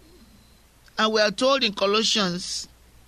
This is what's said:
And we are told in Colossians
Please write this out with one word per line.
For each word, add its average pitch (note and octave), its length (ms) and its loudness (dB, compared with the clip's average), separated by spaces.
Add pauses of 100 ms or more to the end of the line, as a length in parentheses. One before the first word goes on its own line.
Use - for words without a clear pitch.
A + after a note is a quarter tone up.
(960)
And A3 160 0
we G#3+ 80 2
are G#3+ 100 2
told C4 320 2
in G#3 100 0
Colossians G3 920 -2 (400)